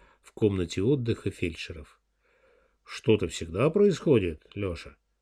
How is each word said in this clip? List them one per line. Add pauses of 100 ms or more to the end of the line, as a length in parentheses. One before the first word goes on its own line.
(220)
в
комнате
отдыха
фельдшеров. (920)
«Что-то
всегда
происходит, (120)
Леша», — (240)